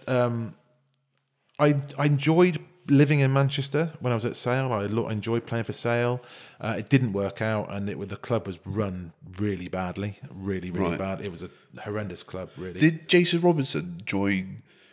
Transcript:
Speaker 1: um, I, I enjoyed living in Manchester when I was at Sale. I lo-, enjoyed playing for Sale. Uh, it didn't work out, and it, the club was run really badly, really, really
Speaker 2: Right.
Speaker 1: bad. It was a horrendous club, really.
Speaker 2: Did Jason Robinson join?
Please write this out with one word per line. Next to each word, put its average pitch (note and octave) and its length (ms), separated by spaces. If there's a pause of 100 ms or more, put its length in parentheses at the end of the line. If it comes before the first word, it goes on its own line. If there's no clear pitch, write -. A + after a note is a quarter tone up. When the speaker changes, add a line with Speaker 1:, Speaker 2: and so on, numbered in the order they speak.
Speaker 1:
um, A#2+ 480 (1040)
I, D3 160 (220)
I C#3+ 80
enjoyed D#3 540 (280)
living C#3+ 320
in C3+ 120
Manchester C#3 680
when B2 120
I A#2 40
was A2 100
at A2 100
Sale. B2+ 380
I G2+ 140
lo-, A2 220
enjoyed A2+ 360
playing A#2 200
for A2 80
Sale. A#2+ 480 (380)
Uh, G#2+ 200
it G#2 100
didn't C3 240
work G2 280
out, A2 300
and G2+ 180
it, F#2+ 200
the G2+ 80
club A2 300
was F2+ 180
run F#2+ 460 (260)
really G2 300
badly, F#2 500 (160)
really, F#2+ 380
really F2+ 200
Speaker 2:
Right. D#2+ 80
Speaker 1:
bad. F#2+ 220
It G2 100
was E2+ 120
a F2 60 (320)
horrendous G#2 420
club, F#2 340
really. F2+ 220
Speaker 2:
Did D#3+ 280
Jason E3+ 340
Robinson C#3 640
join? G2 580 (280)